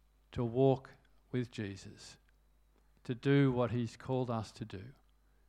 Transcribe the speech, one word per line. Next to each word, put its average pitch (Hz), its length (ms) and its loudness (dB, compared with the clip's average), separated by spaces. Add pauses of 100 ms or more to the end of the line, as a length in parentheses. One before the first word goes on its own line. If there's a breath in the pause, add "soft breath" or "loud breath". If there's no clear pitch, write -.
(340)
to 127 100 -2
walk 131 460 4 (420)
with 123 200 -4
Jesus, 98 640 -10 (880)
to 127 100 -4
do 139 360 4
what 123 200 0
he's 120 240 -2
called 127 340 -4
us 110 240 -4
to - 120 -12
do, 98 160 -12 (680)